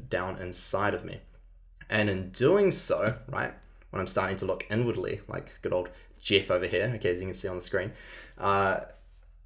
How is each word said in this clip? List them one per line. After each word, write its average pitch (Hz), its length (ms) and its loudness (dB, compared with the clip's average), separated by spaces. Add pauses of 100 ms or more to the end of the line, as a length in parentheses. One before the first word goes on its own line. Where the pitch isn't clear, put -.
down 92 300 -2
inside 95 540 0
of 92 100 -4
me. - 180 -12 (680)
And 107 200 4
in 92 200 -2
doing 175 420 6
so, - 460 2 (100)
right, - 260 -4 (360)
when 98 100 -4
I'm 92 80 -2
starting 95 300 0
to 95 80 -6
look 92 240 -2
inwardly, 107 580 0
like - 340 -10
good 90 120 -2
old 90 160 0 (300)
Jeff 98 300 4
over 90 180 2
here, 95 280 2
okay, 104 160 0
as 87 80 -2
you 92 60 -6
can 92 80 -6
see 95 140 -4
on 92 100 -4
the 87 40 -8
screen, 95 300 -2 (460)
uh, 98 440 2 (640)